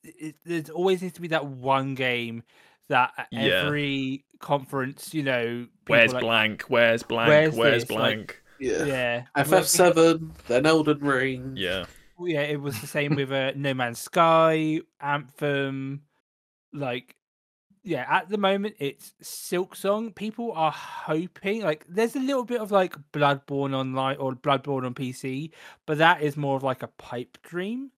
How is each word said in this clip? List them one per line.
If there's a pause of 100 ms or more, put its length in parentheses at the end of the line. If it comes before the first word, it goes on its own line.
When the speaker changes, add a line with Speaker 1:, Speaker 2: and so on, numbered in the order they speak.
Speaker 1:
it,
there's
always
needs
to
be
that
one
game (460)
that
at
Speaker 2:
Yeah. (240)
Speaker 1:
every (140)
conference,
you
know, (180)
people
Speaker 2:
Where's
Speaker 1:
like,
Speaker 2:
blank?
Where's
blank?
Speaker 1:
"Where's
Speaker 2:
Where's
Speaker 1:
this?"
Like,
Speaker 2:
blank? (180)
Speaker 3:
Yeah.
Speaker 1:
yeah. (140)
Speaker 3:
F
F
seven, (140)
then
Elden
Ring.
Speaker 2:
Yeah. (340)
Speaker 1:
Well,
yeah,
it
was
the
same
with,
uh,
No
Man's
Sky, (200)
Anthem, (720)
like, (680)
yeah,
at
the
moment
it's
Silk
Song.
People
are
hoping,
like,
there's
a
little
bit
of,
like, (160)
Bloodborne
online
or
Bloodborne
on
P
C, (340)
but
that
is
more
of,
like,
a
pipe
dream.